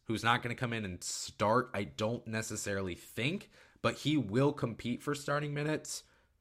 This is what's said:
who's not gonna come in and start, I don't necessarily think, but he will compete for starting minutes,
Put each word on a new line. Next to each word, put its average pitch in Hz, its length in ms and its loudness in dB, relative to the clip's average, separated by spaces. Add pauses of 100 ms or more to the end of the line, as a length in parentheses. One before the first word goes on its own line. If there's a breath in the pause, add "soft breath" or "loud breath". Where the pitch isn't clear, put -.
who's 107 200 0
not 120 180 4
gonna 120 120 -4
come 117 180 -2
in 110 140 -2
and 90 180 -6
start, - 720 2
I 101 100 0
don't 110 420 -2
necessarily 101 680 -2
think, - 560 -4 (320 loud breath)
but 117 140 2
he 151 200 2
will 127 360 4
compete 120 500 -4
for 147 120 -2
starting 147 380 -2
minutes, 147 500 -2 (380 soft breath)